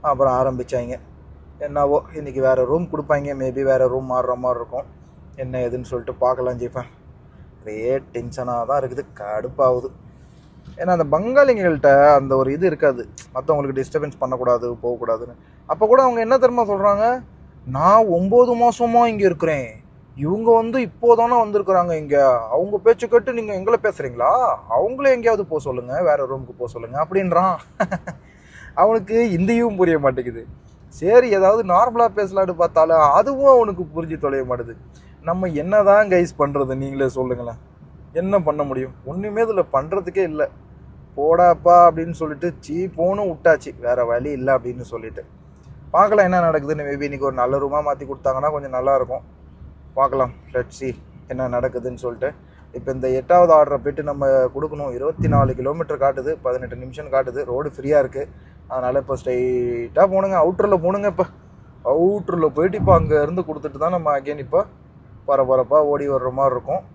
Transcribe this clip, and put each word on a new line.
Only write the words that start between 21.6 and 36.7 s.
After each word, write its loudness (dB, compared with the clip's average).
இங்க, 2
அவங்க -2
பேச்சு 2
கேட்டு 2
நீங்க -6
எங்களை 0
பேசுறீங்களா? 0
அவங்களே 0
எங்கேயாவது 0
போக -4
சொல்லுங்க, -6
வேற 2
ரூமுக்கு -10
போக -8
சொல்லுங்க" -8
அப்படின்றான். 0
<laughs> -8
அவனுக்கு 2
இந்தியும் 0
புரிய 4
மாட்டேங்குது. -4
சரி, 4
ஏதாவது 4
நார்மலா 2
பேசலான்னு -2
பார்த்தாலும் 4
அதுவும் 4
அவனுக்கு 2
புரிஞ்சு -8
தொலைய -2
மாட்டுது. -6
நம்ம -2
என்னதான் 4
கைஸ் 2
பண்றது, 0